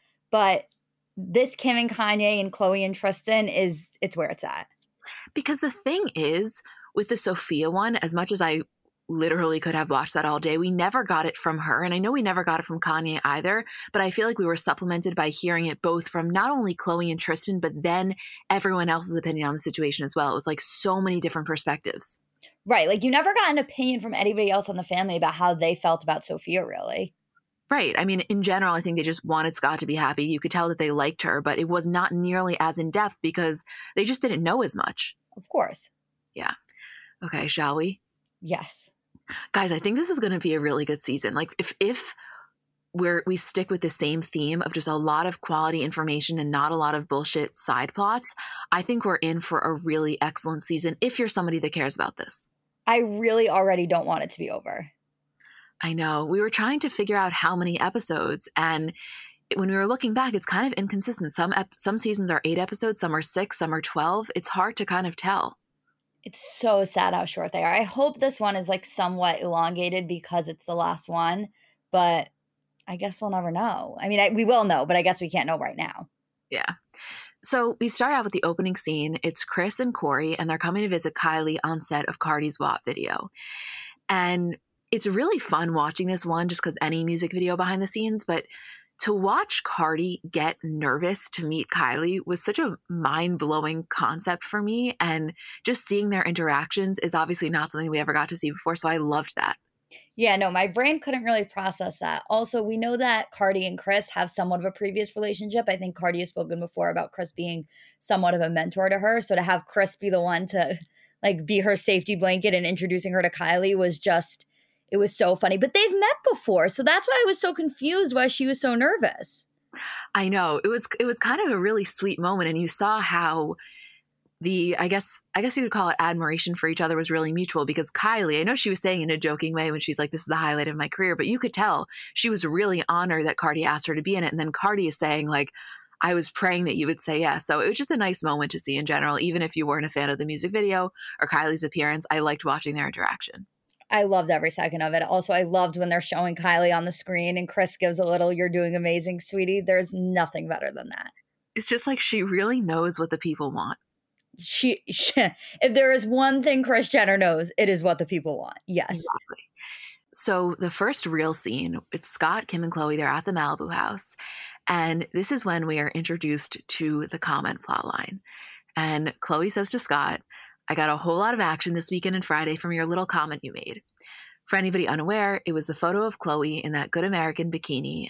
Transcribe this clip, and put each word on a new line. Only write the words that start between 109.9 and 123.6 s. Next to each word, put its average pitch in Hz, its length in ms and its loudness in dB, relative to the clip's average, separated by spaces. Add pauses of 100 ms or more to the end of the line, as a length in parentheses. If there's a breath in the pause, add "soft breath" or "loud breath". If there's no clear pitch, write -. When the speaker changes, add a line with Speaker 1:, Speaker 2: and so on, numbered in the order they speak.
Speaker 1:
be 202 140 -4
the 180 120 4
one 175 260 0
to, 165 300 0 (460 soft breath)
like, 175 220 0
be 202 140 2
her 202 160 4
safety 190 400 2
blanket 185 380 2
and 180 120 2
introducing 180 480 0
her 185 80 4
to 175 80 4
Kylie 180 480 2
was 175 200 2
just, - 480 0 (460)
it 196 60 2
was 202 180 4
so 185 200 4
funny. 185 220 2
But 240 160 2
they've 403 180 6
met 415 260 4 (120)
before. 190 400 4
So 254 140 -2
that's 330 240 4
why 508 140 4
I 480 40 6
was 392 140 4
so 359 140 2
confused 320 600 0
why 254 140 4
she 262 180 0
was 262 160 0
so 247 140 2
nervous. 294 720 0 (640 loud breath)
Speaker 2:
I 196 140 2
know. 175 360 2
It - 40 2
was, 233 200 0 (120)
it 240 60 2
was 240 140 0
kind 269 220 2
of 349 100 2
a 196 80 2
really 202 260 2
sweet - 340 0
moment. 175 300 2
And 160 80 0
you 170 100 0
saw 214 320 2
how 170 560 0 (840 loud breath)